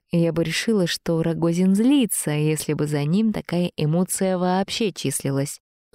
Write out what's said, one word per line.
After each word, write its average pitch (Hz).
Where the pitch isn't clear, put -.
И 170
я 165
бы 165
решила, 180
что 165
Рогозин 170
злится, 233
если 151
бы 151
за 147
ним 208
такая 175
эмоция 180
вообще 185
числилась. 139